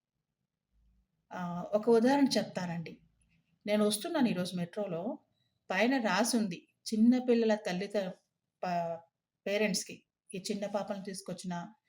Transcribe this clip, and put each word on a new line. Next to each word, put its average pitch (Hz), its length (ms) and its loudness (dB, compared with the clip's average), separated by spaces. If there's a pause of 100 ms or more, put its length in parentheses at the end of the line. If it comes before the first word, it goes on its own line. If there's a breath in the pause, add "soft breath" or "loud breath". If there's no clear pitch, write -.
(1300)
ఆ, 175 280 -6
ఒక 214 280 -2
ఉదాహరణ 254 360 6 (120)
చెప్తానండి. 175 600 -6 (680)
నేను 214 180 4
వస్తున్నాను 269 420 0
ఈరోజు 180 280 -2
మెట్రోలో, 185 640 -4 (520)
పైన 220 260 2
రాసుంది, 214 680 0 (260)
చిన్న 240 300 6
పిల్లల 233 320 4
తల్లిత-, 196 560 -4 (520)
ప-, 170 360 -4 (480)
పేరెంట్స్‌కి, 202 560 -2 (300)
ఈ 190 180 -10
చిన్న 202 160 -6
పాపలను 202 360 -6
తీసుకొచ్చిన 180 680 -10 (160)